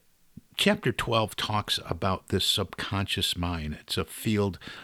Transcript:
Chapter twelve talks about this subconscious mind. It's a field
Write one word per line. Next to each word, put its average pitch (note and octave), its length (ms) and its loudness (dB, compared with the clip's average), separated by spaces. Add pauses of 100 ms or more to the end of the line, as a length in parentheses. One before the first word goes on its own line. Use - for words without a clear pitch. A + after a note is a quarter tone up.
(580)
Chapter G3+ 340 4
twelve A2+ 440 2
talks - 440 0 (100)
about F#2 380 0
this - 180 2
subconscious - 880 0
mind. E2+ 460 -2
It's - 160 -4
a G#2 80 0
field G2+ 540 0 (240)